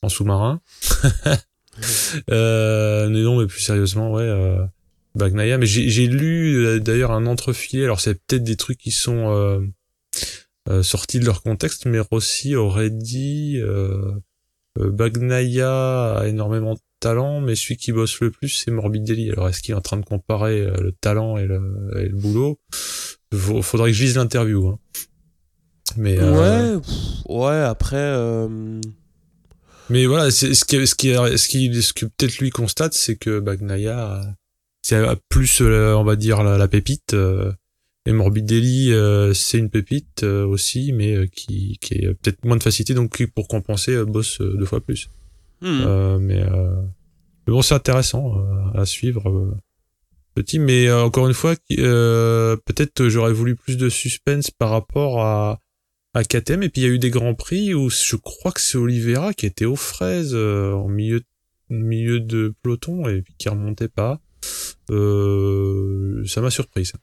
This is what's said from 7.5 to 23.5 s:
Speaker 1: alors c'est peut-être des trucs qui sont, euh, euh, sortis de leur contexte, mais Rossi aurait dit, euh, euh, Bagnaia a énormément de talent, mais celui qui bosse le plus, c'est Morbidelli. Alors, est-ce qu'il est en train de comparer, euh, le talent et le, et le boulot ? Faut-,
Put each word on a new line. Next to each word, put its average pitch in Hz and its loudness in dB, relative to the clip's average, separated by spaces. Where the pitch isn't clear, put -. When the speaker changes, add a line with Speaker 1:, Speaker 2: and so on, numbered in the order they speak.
Speaker 1:
alors 117 0
c'est 104 0
peut-être 127 -2
des 113 -2
trucs - -6
qui - -8
sont, 117 -2
euh, 101 2
euh, 95 2
sortis - -2
de 120 0
leur 104 0
contexte, 113 -4
mais 117 0
Rossi 113 -2
aurait 107 0
dit, 135 -4
euh, 98 -2
euh, 101 0
Bagnaia 123 0
a 104 0
énormément 107 -2
de - -14
talent, 139 0
mais 120 0
celui 120 -4
qui - -6
bosse 113 0
le 117 0
plus, - -8
c'est - -4
Morbidelli. 110 -2
Alors, 95 0
est-ce 90 -4
qu'il - -4
est 104 0
en 98 -2
train - -4
de 104 -4
comparer, 107 -2
euh, 95 -2
le 95 -2
talent 110 -2
et 98 -2
le, 95 -2
et 98 -2
le 98 -4
boulot ? 107 0
Faut-, 101 0